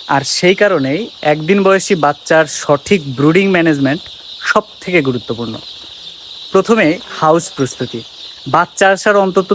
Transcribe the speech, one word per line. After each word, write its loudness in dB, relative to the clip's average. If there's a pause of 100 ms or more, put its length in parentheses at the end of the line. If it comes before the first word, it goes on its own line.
আর 0
সেই 0
কারণেই 0 (140)
একদিন 2
বয়সী 4
বাচ্চার 2
সঠিক -2
ব্রুডিং 2
ম্যানেজমেন্ট 2 (400)
সব -2 (180)
থেকে 0
গুরুত্বপূর্ণ। -4 (960)
প্রথমে 2 (120)
হাউস 0
প্রস্তুতি। -6 (460)
বাচ্চা 2
আসার 2
অন্তত 2